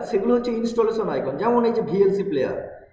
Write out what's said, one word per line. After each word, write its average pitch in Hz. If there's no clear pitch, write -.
সেগুলো 226
হচ্ছে 240
ইনস্টলেশন 220
আইকন। 135
যেমন 233
এই 226
যে 226
ভিএলসি 190
প্লেয়ার, -